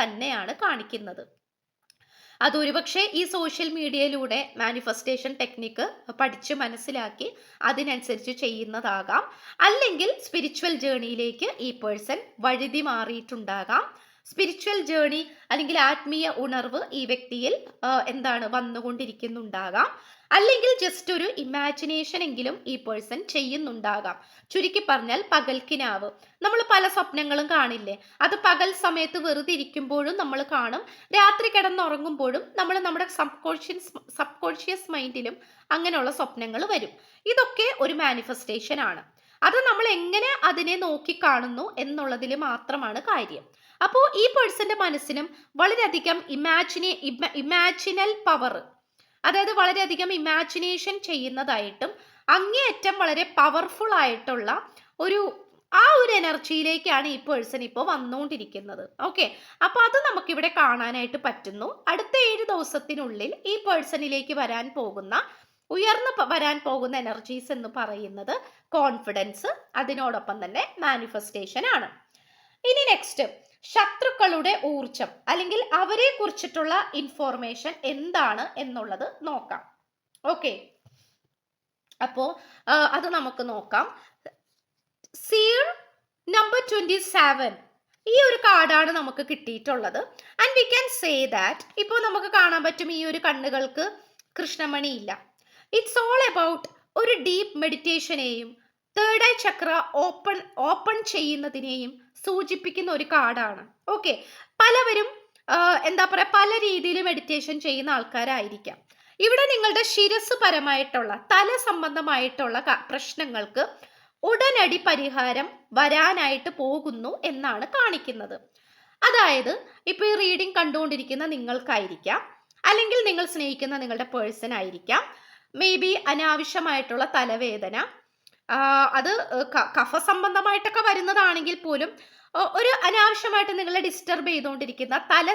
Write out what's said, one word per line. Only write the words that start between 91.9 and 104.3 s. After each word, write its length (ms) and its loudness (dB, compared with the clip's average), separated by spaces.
നമുക്ക് 320 0
കാണാൻ 360 6
പറ്റും 280 -2
ഈ 140 -6
ഒരു 200 -4
കണ്ണുകൾക്ക് 640 -2
കൃഷ്ണമണി 460 -4
ഇല്ല. 440 -10
It's 180 2
all 400 4
about 360 0
ഒരു 280 2
ഡീപ് 340 0
മെഡിറ്റേഷനെയും 1000 -2
തേർഡ് 260 4
ഐ 180 6
ചക്ര 420 0
ഓപ്പൺ, 460 0
ഓപ്പൺ 460 0
ചെയ്യുന്നതിനെയും 1080 -6
സൂചിപ്പിക്കുന്ന 640 -4
ഒരു 120 -2
കാർഡാണ്. 640 0
ഓക്കെ, 340 -2